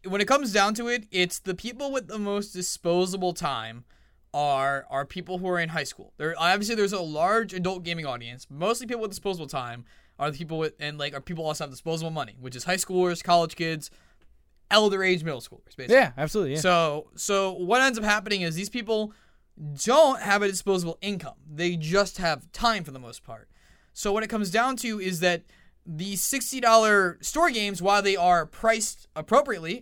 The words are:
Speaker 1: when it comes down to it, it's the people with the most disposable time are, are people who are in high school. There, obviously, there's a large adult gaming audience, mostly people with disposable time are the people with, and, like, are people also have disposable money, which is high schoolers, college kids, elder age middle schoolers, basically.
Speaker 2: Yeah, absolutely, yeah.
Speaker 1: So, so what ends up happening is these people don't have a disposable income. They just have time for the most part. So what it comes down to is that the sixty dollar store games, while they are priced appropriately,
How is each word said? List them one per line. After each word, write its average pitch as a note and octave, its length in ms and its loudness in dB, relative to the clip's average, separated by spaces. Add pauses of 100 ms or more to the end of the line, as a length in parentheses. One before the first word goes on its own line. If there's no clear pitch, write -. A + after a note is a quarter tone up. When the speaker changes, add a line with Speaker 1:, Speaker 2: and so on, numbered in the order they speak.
Speaker 1:
when F#3+ 140 -2
it G3+ 60 0
comes C4 260 2
down G#3 220 2
to A#3 140 -6
it, A#3+ 220 -4
it's F3+ 280 0
the F#3 160 -6
people B3 380 -8
with B3 160 -4
the G#3+ 100 -8
most G3+ 340 -4
disposable F3+ 800 -2
time A#2+ 520 -6 (500)
are, C#3 560 0
are C3+ 160 -2
people F3+ 320 -8
who F#3 100 -4
are F3+ 100 0
in E3 120 -2
high D#3+ 140 -4
school. - 320 -16
There, D#3 220 -4
obviously, G3+ 360 2
there's G3+ 180 0
a G3+ 80 -4
large F3 540 0
adult F#3 280 -4
gaming E3 240 -6
audience, A#2+ 440 -10
mostly G#3+ 360 -2
people A#3 160 -4
with G#3+ 80 -4
disposable F3+ 360 -6
time A#2+ 380 -8 (340)
are D3+ 120 -2
the C#3+ 60 -8
people D#3+ 220 -6
with, D#3 220 -2
and, D3 180 -6
like, D3 160 -4
are C#3 60 -10
people D#3+ 260 -8
also D3+ 180 -4
have C#3 60 -8
disposable D#3+ 400 -6
money, B2+ 300 -6
which B2+ 160 -12
is B2 80 -10
high F#3 120 0
schoolers, F3+ 460 0
college E3+ 320 4
kids, D#3+ 360 -6 (800)
elder G3+ 320 4
age F#3 220 2
middle C#3+ 160 -6
schoolers, - 360 -20
basically. C3 180 2
Speaker 2:
Yeah, A#3 240 8
absolutely, D3+ 360 0
yeah. D#3 60 -2
Speaker 1:
So, E3 560 2
so G3 360 0
what F3+ 280 2
ends C4 180 2
up G#3 60 -4
happening G#3 380 0
is E3 120 -2
these G3 140 -6
people G#3+ 460 -4 (680)
don't C4+ 360 6
have G3+ 220 2
a G3+ 60 2
disposable F#3 520 -2
income. F#3+ 360 -8 (140)
They F3 260 -2
just F3 420 0
have D#3+ 340 -2
time A3 320 0
for D3 60 -14
the C3 80 -14
most A#2+ 240 -18
part. A2 260 -18 (460)
So - 180 -2
what G#3+ 100 2
it G#3+ 60 -4
comes G#3+ 220 -2
down A#3+ 280 2
to A3 220 -6
is F#3 200 -4
that F3 240 2 (420)
the F3+ 300 -8
sixty C4 440 -2
dollar G#3+ 600 6
store E4 280 2
games, G3+ 300 -2
while G3 220 4
they G3 120 2
are F3 300 4
priced - 720 -2
appropriately, G#3 640 0